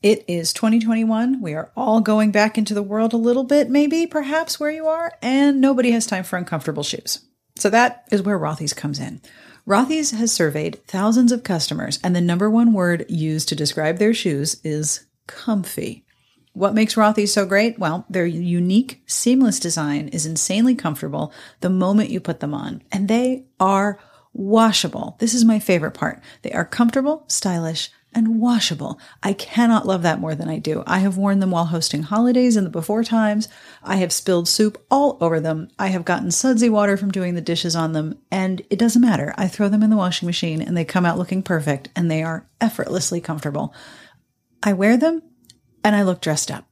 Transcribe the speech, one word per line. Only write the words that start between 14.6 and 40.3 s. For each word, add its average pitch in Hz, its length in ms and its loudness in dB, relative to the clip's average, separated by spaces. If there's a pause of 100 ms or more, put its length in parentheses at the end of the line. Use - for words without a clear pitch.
is 151 420 -4 (220)
comfy. - 800 -6 (480)
What 190 200 0
makes 220 220 2
Rothy's 214 380 2
so 202 120 2
great? 214 320 0
Well, 180 320 -4
their 180 160 0
unique, 175 800 0
seamless 247 540 2
design 147 480 -4
is 160 180 -6
insanely 196 480 2
comfortable 151 580 -4 (280)
the 180 100 -2
moment 185 400 2
you 180 120 -4
put 160 180 -6
them 147 160 -6
on, - 260 -10 (100)
and 196 160 -2
they 254 380 0 (140)
are 196 400 2 (340)
washable. - 880 0
This 233 160 0
is 233 100 4
my 220 140 6
favorite 175 340 0
part. - 300 -6 (180)
They - 120 -8
are 190 120 -2
comfortable, 269 640 0
stylish, 165 640 -4 (220)
and 226 260 2
washable. 226 600 -2 (240)
I 196 100 0
cannot 226 520 2
love 190 180 0
that 160 160 2
more 160 160 -4
than 156 140 -6
I 156 100 -6
do. - 260 -4
I 180 140 0
have 190 180 2
worn 196 220 2
them 190 120 0
while 170 140 0
hosting 160 380 -4
holidays 240 540 2
in 202 60 2
the 175 60 -4
before 208 340 -2
times. 220 440 0 (360)
I 196 140 -2
have 180 140 0
spilled 175 360 0
soup - 440 0
all 277 300 2
over 165 180 2
them. 156 300 -4 (100)
I 196 80 -2
have 185 180 -2
gotten 180 240 -2
sudsy 240 400 2
water 202 280 2
from 196 140 -2
doing 180 240 -2
the 170 60 -4
dishes 165 340 -2
on 160 180 -2
them, 156 260 -4 (100)
and 190 400 -2
it 196 100 -2
doesn't 233 220 4
matter. 214 360 2
I 190 100 0
throw 202 220 -2
them 214 140 2
in 214 60 4
the 220 80 4
washing 180 280 -2
machine 170 360 -4